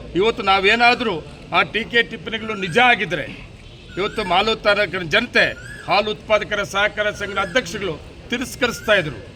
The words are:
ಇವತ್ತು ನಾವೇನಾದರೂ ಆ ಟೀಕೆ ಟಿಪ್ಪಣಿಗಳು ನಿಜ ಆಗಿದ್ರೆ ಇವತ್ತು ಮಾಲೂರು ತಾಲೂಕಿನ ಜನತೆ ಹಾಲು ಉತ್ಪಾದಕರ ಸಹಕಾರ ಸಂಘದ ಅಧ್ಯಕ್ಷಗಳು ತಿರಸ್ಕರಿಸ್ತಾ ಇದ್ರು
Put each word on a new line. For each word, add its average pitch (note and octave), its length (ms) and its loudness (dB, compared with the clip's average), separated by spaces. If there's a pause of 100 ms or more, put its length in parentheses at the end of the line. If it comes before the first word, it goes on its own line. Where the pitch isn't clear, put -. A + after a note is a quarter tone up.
(140)
ಇವತ್ತು A3 280 2
ನಾವೇನಾದರೂ A3 720 4 (380)
ಆ F3 100 4
ಟೀಕೆ A3+ 400 0
ಟಿಪ್ಪಣಿಗಳು A3 520 -6
ನಿಜ F#3+ 240 -2
ಆಗಿದ್ರೆ F#3+ 460 2 (720)
ಇವತ್ತು G#3 280 -4
ಮಾಲೂರು G#3 320 2
ತಾಲೂಕಿನ G3 520 0
ಜನತೆ G#3+ 360 2 (440)
ಹಾಲು G#3 220 4
ಉತ್ಪಾದಕರ G#3 520 0
ಸಹಕಾರ G#3 480 0
ಸಂಘದ G3 280 -6
ಅಧ್ಯಕ್ಷಗಳು G3 560 -2 (360)
ತಿರಸ್ಕರಿಸ್ತಾ A#3 640 -2
ಇದ್ರು D3+ 240 0 (180)